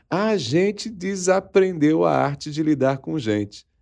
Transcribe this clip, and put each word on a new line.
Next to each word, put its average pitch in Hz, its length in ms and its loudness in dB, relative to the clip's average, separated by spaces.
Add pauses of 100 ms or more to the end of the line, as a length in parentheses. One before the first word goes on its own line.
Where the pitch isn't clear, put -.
(100)
A 208 260 0
gente 185 540 -2
desaprendeu 185 1120 0
a 160 100 2
arte 139 360 -2
de 147 120 -4
lidar 135 360 2
com 160 200 -8
gente. 104 460 -4 (180)